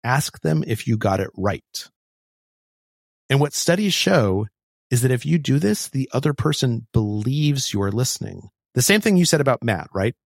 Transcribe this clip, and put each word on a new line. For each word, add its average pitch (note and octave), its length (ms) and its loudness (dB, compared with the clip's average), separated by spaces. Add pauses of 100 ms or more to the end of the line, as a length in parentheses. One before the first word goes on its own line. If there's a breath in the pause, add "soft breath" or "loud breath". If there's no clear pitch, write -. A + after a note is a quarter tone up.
ask C3 380 -2
them D#3 240 0
if - 200 -4
you A#2 100 0
got G2 240 0
it - 160 -4
right. - 520 -6 (1400)
And C#3 120 4
what D3 120 0
studies F3+ 420 0
show G#2+ 520 2 (440)
is B2 120 2
that B2+ 80 2
if B2+ 160 -2
you E3 120 2
do C#3 200 2
this, G#3 300 0
the C3+ 240 -4
other C#3+ 220 0
person B2 580 -2
believes C3 800 0
you're G2 180 -2
listening. G2+ 600 -6 (240)
The B2+ 80 2
same G#3 180 4
thing G3+ 160 2
you F3 80 4
said D#3 160 2
about C3 240 0
Matt, G2 280 -2
right? G2 220 -2 (120)